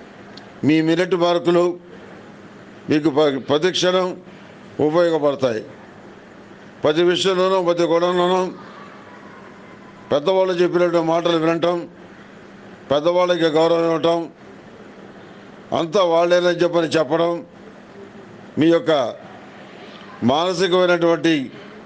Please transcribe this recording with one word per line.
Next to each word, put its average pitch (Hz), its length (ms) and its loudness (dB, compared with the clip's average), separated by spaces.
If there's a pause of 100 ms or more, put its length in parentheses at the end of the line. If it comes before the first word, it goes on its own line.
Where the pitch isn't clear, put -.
(680)
మీ 151 100 4 (120)
మెరిట్ 175 360 0
మార్కులు 175 400 2 (1300)
మీకు 151 260 2
ప-, 143 320 0
ప్రతి 151 280 0
క్షణం 185 320 0 (800)
ఉపయోగపడతాయి. 147 760 0 (1200)
ప్రతి 156 200 2 (100)
విషయంలోనూ, 185 440 0 (120)
ప్రతి 170 240 2
గొడవలోనూ 180 480 2 (1700)
పెద్దవాళ్ళు 185 500 2
చెప్పినటువంటి 170 520 2
మాటలు 170 320 0
వినటం, 170 320 0 (1120)
పెద్దవాళ్ళకి 175 680 0
గౌరవం 165 320 2
ఇవ్వటం, 165 320 0 (1600)
అంతా 165 220 -2 (120)
వాళ్ళేనని 175 500 2
చెప్పని 170 340 0
చెప్పడం 160 360 0 (1300)
మీ 156 180 4
యొక్క 156 160 0 (1400)
మానసికమైనటువంటి 170 1040 2 (520)